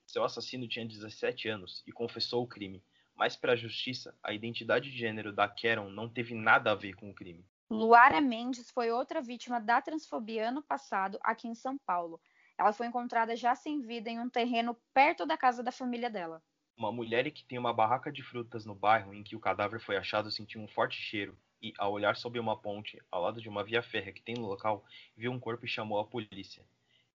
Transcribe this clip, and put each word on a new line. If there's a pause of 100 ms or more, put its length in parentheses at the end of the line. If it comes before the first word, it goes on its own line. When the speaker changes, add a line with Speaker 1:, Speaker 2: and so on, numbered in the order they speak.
Speaker 1:
Seu
assassino
tinha
dezessete
anos
e
confessou
o
crime. (340)
Mas,
pra
justiça,
a
identidade
de
gênero
da
Keren
não
teve
nada
a
ver
com
o
crime. (240)
Speaker 2:
Luara
Mendes
foi
outra
vítima
da
transfobia
ano
passado
aqui
em
São
Paulo. (380)
Ela
foi
encontrada
já
sem
vida
em
um
terreno (180)
perto
da
casa
da
família
dela. (340)
Speaker 1:
Uma
mulher
que
tem
uma
barraca
de
frutas
no
bairro
em
que
o
cadáver
foi
achado
sentiu
um
forte
cheiro (240)
e,
ao
olhar
sob
uma
ponte,
ao
lado
de
uma
via
férrea
que
tem
no
local, (320)
viu
um
corpo
e
chamou
a
polícia. (500)